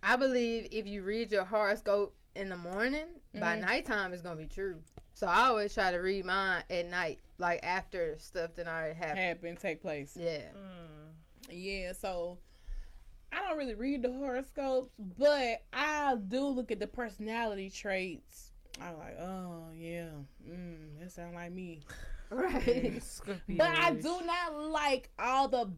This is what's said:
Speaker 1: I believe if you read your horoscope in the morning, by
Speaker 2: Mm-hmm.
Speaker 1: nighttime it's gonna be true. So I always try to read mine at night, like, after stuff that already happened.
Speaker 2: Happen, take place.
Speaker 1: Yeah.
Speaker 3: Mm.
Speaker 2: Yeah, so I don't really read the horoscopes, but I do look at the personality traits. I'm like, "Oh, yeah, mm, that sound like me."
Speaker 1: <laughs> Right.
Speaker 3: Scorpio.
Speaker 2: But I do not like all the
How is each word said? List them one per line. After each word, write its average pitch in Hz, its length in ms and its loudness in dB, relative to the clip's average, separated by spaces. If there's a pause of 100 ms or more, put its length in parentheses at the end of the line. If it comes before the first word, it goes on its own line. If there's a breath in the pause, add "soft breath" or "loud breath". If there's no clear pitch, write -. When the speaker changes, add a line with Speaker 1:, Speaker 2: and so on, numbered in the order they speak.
Speaker 1:
I 214 140 6
believe 240 560 4
if 214 160 -2
you 202 160 -4
read 208 280 -2
your 196 120 4
horoscope 202 720 2 (200)
in 196 140 -4
the 185 80 -6
morning, 220 480 0 (280)
by 170 240 0
Speaker 2:
Mm-hmm. 214 40 -4
Speaker 1:
nighttime 202 520 0
it's 180 100 -8
gonna 170 140 -6
be 156 100 -8
true. 185 340 -6 (320)
So 202 140 -2
I 208 220 8
always 208 240 2
try 190 180 4
to 175 60 2
read 190 280 0
mine 185 440 2
at 175 180 0
night, 175 320 -2 (180)
like, 175 260 2
after 175 540 -2
stuff 165 380 -6
that 170 120 -6
already 160 280 -2
happened. 165 240 -2
Speaker 2:
Happen, 175 380 0
take 160 240 -4
place. 147 360 -6
Speaker 1:
Yeah. 156 380 -2
Speaker 3:
Mm. 160 560 -16 (400)
Speaker 2:
Yeah, 185 400 -6
so 180 480 -4 (920 soft breath)
I 370 160 -2
don't 320 100 0
really 262 180 -2
read 262 280 0
the 247 80 2
horoscopes, 262 840 0
but 240 680 4 (100)
I 294 420 2 (120)
do 262 200 2
look 254 240 0
at 208 80 -2
the 202 80 -2
personality 214 840 -2
traits. - 840 -4 (300)
I'm 170 160 -10
like, - 220 -12
"Oh, 175 560 -8
yeah, 165 340 -8 (380)
mm, 160 520 -12
that 180 120 -12
sound 170 240 -12
like 175 160 -8
me." 175 360 -10
Speaker 1:
<laughs> - 420 -10
Right. 247 720 2
Speaker 3:
Scorpio. 185 540 -6
Speaker 2:
But 330 200 8
I 339 140 8
do 330 340 0
not 339 300 0
like 302 640 2
all 262 280 4
the 226 300 2